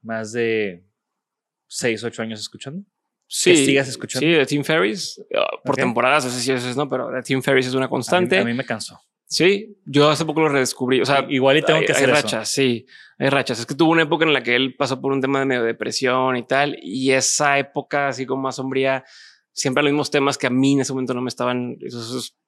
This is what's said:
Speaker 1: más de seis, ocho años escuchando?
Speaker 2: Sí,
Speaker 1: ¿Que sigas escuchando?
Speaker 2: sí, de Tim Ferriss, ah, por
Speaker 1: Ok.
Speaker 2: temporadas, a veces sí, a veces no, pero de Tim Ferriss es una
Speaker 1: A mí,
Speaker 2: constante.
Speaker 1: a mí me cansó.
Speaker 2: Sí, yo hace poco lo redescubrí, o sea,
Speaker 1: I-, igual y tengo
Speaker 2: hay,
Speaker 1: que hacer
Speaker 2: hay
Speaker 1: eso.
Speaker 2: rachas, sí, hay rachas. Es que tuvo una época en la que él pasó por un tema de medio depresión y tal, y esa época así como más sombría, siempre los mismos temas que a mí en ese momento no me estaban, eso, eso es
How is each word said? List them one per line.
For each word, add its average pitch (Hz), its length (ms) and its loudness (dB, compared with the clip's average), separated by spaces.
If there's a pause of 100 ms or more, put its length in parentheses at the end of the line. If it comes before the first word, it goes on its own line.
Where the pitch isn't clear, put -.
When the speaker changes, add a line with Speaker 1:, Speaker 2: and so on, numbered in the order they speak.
Speaker 1:
más 110 300 -8
de 110 520 -2 (800)
seis, 113 380 -4
ocho 117 180 -8
años 110 160 -8
escuchando? 147 460 -14 (420)
Speaker 2:
Sí, - 240 0
Speaker 1:
¿Que 175 60 8
sigas 139 320 2
escuchando? 131 380 -6
Speaker 2:
sí, 170 60 4
de 147 140 4
Tim 147 160 -2
Ferriss, 175 580 -2 (160)
ah, - 80 2 (200)
por 143 100 0
Speaker 1:
Ok. 131 60 -2
Speaker 2:
temporadas, 127 440 2
a 127 40 -4
veces 123 160 -4
sí, 127 80 -2
a - 20 2
veces 123 220 -4
no, 143 120 -2
pero 127 220 -4
de 127 120 -6
Tim 131 200 -2
Ferriss 131 240 2
es 127 80 -4
una 131 120 0
Speaker 1:
A - 20 -10
mí, - 20 -10
Speaker 2:
constante. 123 480 0
Speaker 1:
a 120 60 2
mí 117 100 -2
me 127 100 -6
cansó. - 360 -10 (260)
Speaker 2:
Sí, 202 580 0
yo 143 260 6
hace 151 140 0
poco 156 180 0
lo 156 80 4
redescubrí, 131 500 0
o - 60 2
sea, 139 220 2
Speaker 1:
I-, 147 80 -4
igual 135 200 4
y 156 60 4
tengo 160 180 2
Speaker 2:
hay, - 60 0
Speaker 1:
que - 60 0
hacer 131 180 4
Speaker 2:
hay - 40 4
Speaker 1:
eso. 147 80 4
Speaker 2:
rachas, 110 260 -4
sí, 123 380 0 (320)
hay 135 100 0
rachas. 135 300 0
Es 117 80 -8
que 143 80 -8
tuvo 160 160 4
una 165 120 4
época 156 220 0
en 160 80 2
la 131 120 2
que 120 100 0
él 127 220 0
pasó 131 240 -2
por 135 100 -4
un 135 100 0
tema 135 200 0
de 135 60 0
medio 127 180 0
depresión 127 720 0
y 120 100 -4
tal, 143 340 0
y 131 300 -2
esa 139 480 2
época 143 500 -4
así 131 160 -6
como 131 180 -4
más 131 140 -4
sombría, 131 480 -2 (480)
siempre 139 300 0
los 147 80 2
mismos 147 220 0
temas 139 260 0
que - 80 -2
a 123 40 0
mí 135 240 4
en 139 80 4
ese 127 100 -4
momento 131 220 -4
no 123 80 -4
me 127 60 -4
estaban, 123 520 -4
eso, 123 200 -10
eso 117 180 -8
es - 180 -12 (120)